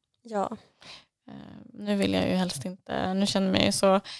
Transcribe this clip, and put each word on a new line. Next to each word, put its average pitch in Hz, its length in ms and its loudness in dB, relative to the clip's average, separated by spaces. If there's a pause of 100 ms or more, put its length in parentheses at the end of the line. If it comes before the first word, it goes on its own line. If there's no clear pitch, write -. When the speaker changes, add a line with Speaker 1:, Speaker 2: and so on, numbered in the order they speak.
(220)
Speaker 1:
Ja. 214 340 -4 (720)
Speaker 2:
Eh, - 60 -18 (380)
nu 208 240 -2
vill 196 180 2
jag 185 140 2
ju 190 60 2
helst 185 300 -2
inte, 190 500 -4
nu 196 120 2
känner 196 200 2
jag 190 60 2
mig - 140 4
ju 202 60 2
så, 196 220 4 (260)